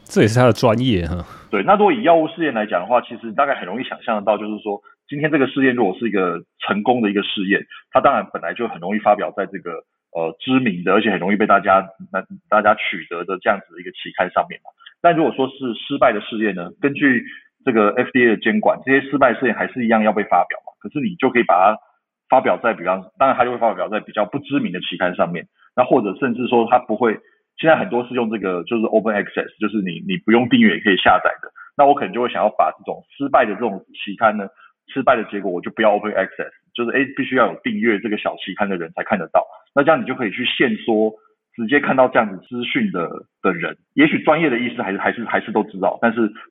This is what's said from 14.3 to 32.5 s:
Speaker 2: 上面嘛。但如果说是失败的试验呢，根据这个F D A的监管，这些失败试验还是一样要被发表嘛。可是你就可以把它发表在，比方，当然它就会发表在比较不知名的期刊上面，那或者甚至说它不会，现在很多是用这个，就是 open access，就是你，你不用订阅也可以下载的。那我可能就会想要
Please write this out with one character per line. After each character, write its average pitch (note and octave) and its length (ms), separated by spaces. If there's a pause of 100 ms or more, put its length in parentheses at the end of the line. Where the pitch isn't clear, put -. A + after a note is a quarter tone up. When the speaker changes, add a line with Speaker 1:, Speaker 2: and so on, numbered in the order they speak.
Speaker 2:
上 F2+ 180
面 - 100
嘛。 - 80 (320)
但 E3+ 160
如 D#3+ 80
果 A2+ 80
说 C3 160
是 C3 240
失 C#3+ 240
败 C3 160
的 G#2 80
试 A#2 240
验 G2+ 100
呢， F2 140 (140)
根 C#3 100
据 C3+ 320 (400)
这 C3 80
个 G#2+ 240
F B2 160
D B2+ 120
A - 40
的 G#2+ 80
监 G#2+ 240
管， - 240
这 C3 80
些 C3+ 160
失 D3 80
败 C3 180
试 C3 120
验 A2 80
还 F#2 140
是 B2 160
一 A2 40
样 A2 140
要 G#2+ 100
被 G2+ 120
发 F2+ 200
表 - 220
嘛。 - 140
可 G#2 100
是 D3 100
你 G#2 160
就 C3 120
可 A#2+ 120
以 - 20
把 F#2 120
它 G2+ 240 (500)
发 C3 120
表 G2+ 220
在， A2+ 100
比 F2 120
方， F#2 180 (160)
当 C3+ 100
然 B2 80
它 B2 80
就 B2 60
会 A#2+ 80
发 A2+ 160
表 F2+ 140
在 G#2 100
比 - 140
较 G#2+ 120
不 C3+ 140
知 C#3 220
名 G2+ 120
的 F2+ 80
期 - 160
刊 F2+ 200
上 F2 160
面， F2 120 (300)
那 B2 80
或 C3 180
者 G#2 200
甚 B2 140
至 B2 120
说 A2+ 240
它 B2 80
不 A2 180
会， A2 220 (400)
现 D#3+ 100
在 D#3 60
很 A#2 140
多 A#2+ 180
是 B2+ 80
用 A#2+ 160
这 A2 80
个， F#2 240
就 A#2 160
是 A2 80
open G#2+ 280
access， F#2 340 (120)
就 G#2+ 80
是 G#2 140
你， E2+ 240
你 F#2 180
不 A2 60
用 A#2+ 180
订 B2 120
阅 G2 160
也 E2 40
可 G#2 100
以 F2+ 60
下 F#2 260
载 - 80 (120)
的。 - 80 (260)
那 C#3+ 80
我 C#3 100
可 C3 100
能 F#2+ 100
就 A#2 80
会 A#2+ 60
想 F2+ 140
要 G#2 80